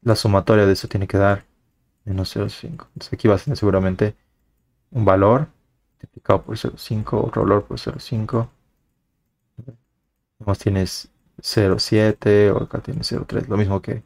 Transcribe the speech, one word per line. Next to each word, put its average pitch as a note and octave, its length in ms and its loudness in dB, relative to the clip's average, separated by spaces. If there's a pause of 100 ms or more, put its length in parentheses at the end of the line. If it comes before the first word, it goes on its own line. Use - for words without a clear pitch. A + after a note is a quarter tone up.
La A2+ 140 4
sumatoria G#2 480 4
de G2 80 6
eso F#2+ 160 -2
tiene G2 180 -4
que G2 120 0
dar G2 260 2 (600)
menos F#2+ 260 -4
cero G#2 180 -4
cinco. - 460 -14
Entonces - 180 -12
aquí - 160 0
va G2+ 60 6
a F#2+ 40 0
tener - 200 -4
seguramente F#2+ 560 0 (760)
un A2+ 140 -2
valor G2+ 440 4 (440)
multiplicado - 500 -4
por A2+ 140 -10
cero - 220 -8
cinco, G#2+ 440 -4
otro A2 200 -2
valor G2+ 220 2
por - 140 -12
cero - 200 -10
cinco. A2+ 500 -6 (1900)
Digamos, G2+ 200 -4
tienes F#2+ 520 -2 (320)
cero F#2+ 360 2
siete G#2+ 720 4
o G#2+ 120 0
acá - 160 -8
tienes - 280 -8
cero - 200 -6
tres, G#2+ 220 -6
lo G2 80 -4
mismo G2 260 0
que G#2+ 240 -8